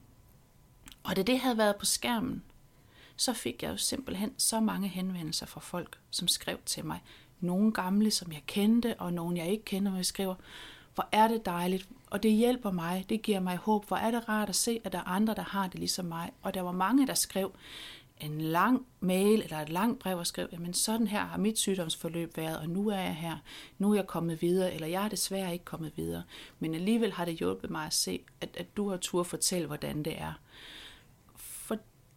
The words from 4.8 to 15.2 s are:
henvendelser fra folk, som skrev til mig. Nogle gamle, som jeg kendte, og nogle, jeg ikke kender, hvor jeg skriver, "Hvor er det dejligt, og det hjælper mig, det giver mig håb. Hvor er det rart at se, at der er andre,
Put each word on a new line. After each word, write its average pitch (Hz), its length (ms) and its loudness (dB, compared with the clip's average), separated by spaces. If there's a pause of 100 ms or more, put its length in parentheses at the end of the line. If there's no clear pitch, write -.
henvendelser 180 580 -4
fra - 140 -12
folk, - 380 -8 (120)
som 180 180 -2
skrev - 380 -2
til - 180 -4
mig. 160 140 -4 (420)
Nogle 190 320 4
gamle, 202 380 4
som 175 220 -2
jeg 147 140 -12
kendte, 226 540 4
og 175 120 -2
nogle, 175 260 -2
jeg 165 100 -2
ikke 220 160 0
kender, 196 260 0
hvor 190 80 -2
jeg 185 80 0
skriver, 190 280 -2 (600)
"Hvor - 180 -2
er 220 160 8
det 226 180 0
dejligt, 180 420 0 (220)
og 202 120 -2
det 220 100 6
hjælper 240 380 4
mig, 180 380 -2
det 220 140 0
giver 196 180 2
mig 180 160 0
håb. 208 320 2
Hvor 185 80 0
er 220 140 2
det 233 180 -2
rart 214 200 0
at 185 80 -2
se, 233 280 2
at 190 80 -4
der 180 60 -4
er - 100 -6
andre, 208 260 2